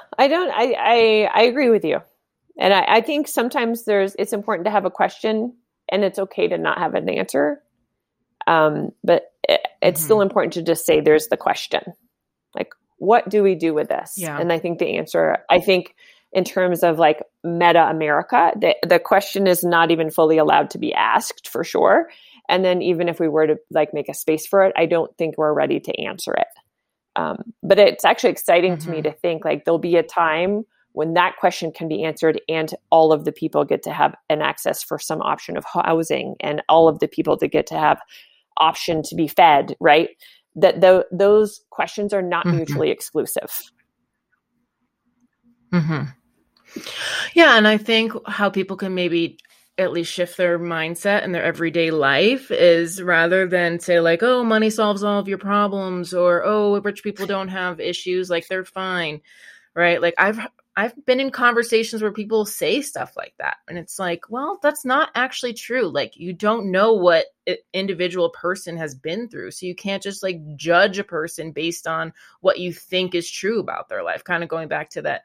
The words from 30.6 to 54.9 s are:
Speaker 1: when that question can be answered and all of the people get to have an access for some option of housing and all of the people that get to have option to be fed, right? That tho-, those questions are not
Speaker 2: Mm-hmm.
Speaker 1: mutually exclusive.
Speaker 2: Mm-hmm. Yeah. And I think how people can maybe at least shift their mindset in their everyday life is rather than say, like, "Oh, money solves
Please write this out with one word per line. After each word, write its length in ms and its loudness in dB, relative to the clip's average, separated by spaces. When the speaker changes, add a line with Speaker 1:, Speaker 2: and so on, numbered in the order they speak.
Speaker 1:
when 220 -4
that 220 2
question 360 -2
can 160 -8
be 140 -4
answered 440 0
and 260 -4
all 200 6
of 140 2
the 80 0
people 320 -2
get 180 -2
to 80 -8
have 240 0
an 120 0
access 420 -4
for 140 -8
some 240 -8
option 360 -6
of 80 -8
housing 720 -4
and 300 -6
all 180 6
of 120 2
the 100 0
people 280 -2
that 120 -4
get 180 -2
to 100 -8
have 220 2
option 440 0
to 120 -12
be 120 -2
fed, 520 4
right? 300 4
That 260 4
tho-, 300 8
those 580 2
questions 420 -6
are 120 -2
not 240 -2
Speaker 2:
Mm-hmm. 100 2
Speaker 1:
mutually 320 -2
exclusive. 720 -6
Speaker 2:
Mm-hmm. 320 -2
Yeah. 220 8
And 100 6
I 100 4
think 360 0
how 220 -2
people 280 -4
can 180 -6
maybe 420 -2
at 140 0
least 200 -4
shift 260 -6
their 200 0
mindset 640 -2
in 80 -6
their 120 -4
everyday 480 0
life 580 2
is 520 4
rather 460 2
than 320 0
say, 200 2
like, 240 2
"Oh, 200 2
money 280 2
solves 320 0